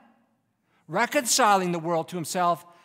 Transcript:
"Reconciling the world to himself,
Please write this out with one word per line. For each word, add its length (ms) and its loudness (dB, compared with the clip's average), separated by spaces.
"Reconciling 840 2
the 60 -2
world 300 -2
to 80 -10
himself, 480 -2